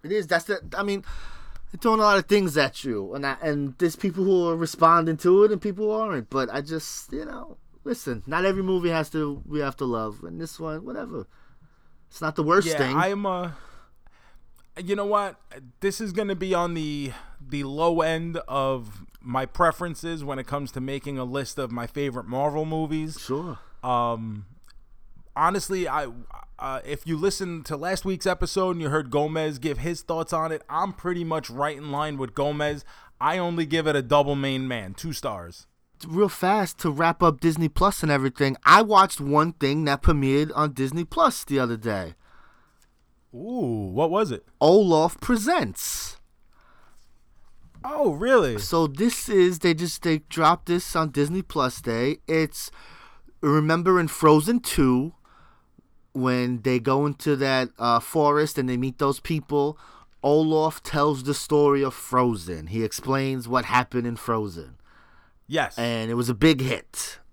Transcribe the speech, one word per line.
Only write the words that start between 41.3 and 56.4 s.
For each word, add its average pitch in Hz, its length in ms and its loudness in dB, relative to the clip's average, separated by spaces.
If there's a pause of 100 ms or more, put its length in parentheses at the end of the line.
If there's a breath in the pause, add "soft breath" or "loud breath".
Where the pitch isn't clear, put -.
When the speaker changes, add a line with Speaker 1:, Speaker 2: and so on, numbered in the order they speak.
Speaker 1:
the 139 140 0
other 120 180 0
day. 101 380 -6 (1200 soft breath)
Speaker 2:
Ooh, 123 580 -4
what 156 180 0
was 196 200 2
it? 104 140 -8 (160)
Speaker 1:
Olaf 170 600 6
Presents. 240 960 -2 (1700 soft breath)
Speaker 2:
Oh, 285 280 2
really? 165 460 4
Speaker 1:
So 165 280 2
this 175 420 -2
is, 180 320 4
they 170 140 4
just, 160 280 -4
they 160 160 2 (100)
dropped 165 380 2
this 175 280 -2
on 160 160 0
Disney 147 320 0
Plus 131 380 -2
Day. 120 380 -2 (100)
It's, 160 420 -2 (680 loud breath)
remember 165 580 4
in 165 100 2
Frozen 156 520 4
Two, 135 540 2 (960 soft breath)
when 123 500 0